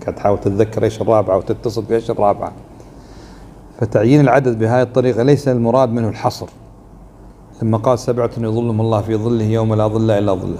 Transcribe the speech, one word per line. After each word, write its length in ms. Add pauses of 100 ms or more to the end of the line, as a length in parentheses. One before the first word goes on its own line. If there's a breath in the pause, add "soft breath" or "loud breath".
تقعد 140
تحاول 240
تتذكر 440
إيش 180
الرابعة 360
وتتصل 440
بإيش 300
الرابعة. 400 (1300 loud breath)
فتعيين 420
العدد 380
بهذه 220
الطريقة 420
ليس 240
المراد 420
منه 200
الحصر. 380 (1120)
لما 160
قال: 220
"سبعة 380
يظلهم 440
الله 200
في 140
ظله 280
يوم 300
لا 140
ظل 240
إلا 220
ظله"، 260